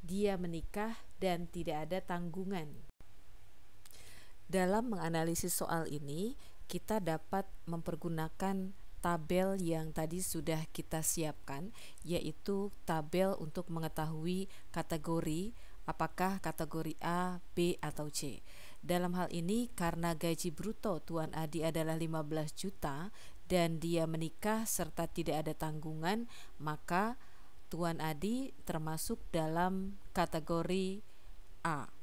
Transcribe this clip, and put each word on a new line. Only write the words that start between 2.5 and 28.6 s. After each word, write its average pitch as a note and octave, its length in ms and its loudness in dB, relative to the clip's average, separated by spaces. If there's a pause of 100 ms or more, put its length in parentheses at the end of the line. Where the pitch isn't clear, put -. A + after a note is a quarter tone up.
Dalam G3 480 4
menganalisis E3 640 2
soal E3 320 2
ini, D3+ 480 -2 (320)
kita G#3+ 320 0
dapat E3 400 0 (240)
mempergunakan E3+ 1040 0 (320)
tabel F3+ 560 4
yang D#3+ 320 2
tadi D#3+ 320 0
sudah D#3+ 480 0
kita D#3+ 320 -2
siapkan, D3+ 720 -2 (320)
yaitu F3 640 0 (160)
tabel F3+ 560 2
untuk D#3+ 240 -2
mengetahui D#3+ 800 0 (240)
kategori, E3 880 0 (300)
apakah F#3 560 2
kategori D#3 560 -2
A, F3+ 400 0 (160)
B, F3 240 4
atau D3+ 320 -2
C. - 320 -2 (400)
Dalam F3 320 4
hal F3+ 160 2
ini, G3+ 400 2
karena E3+ 400 2
gaji E3 400 2
bruto G3 480 0
Tuan D#3+ 320 0
Adi D#3+ 320 0
adalah D#3+ 320 2
lima D#3+ 240 0
belas D#3 320 0
juta E3 560 -2 (400)
dan E3+ 320 4
dia E3 240 4
menikah E3 640 0
serta - 400 0
tidak D#3 400 0
ada D#3 80 -2
tanggungan, D#3+ 720 0 (320)
maka F3 560 2 (560)
Tuan E3 320 0
Adi G3+ 480 0 (160)